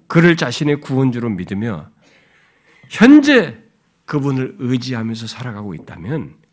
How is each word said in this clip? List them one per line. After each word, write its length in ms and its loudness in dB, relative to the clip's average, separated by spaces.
그를 300 4
자신의 440 -2
구원주로 500 -2
믿으며 580 -8
현재 720 6
그분을 560 -4
의지하면서 640 -4
살아가고 480 -10
있다면 680 -12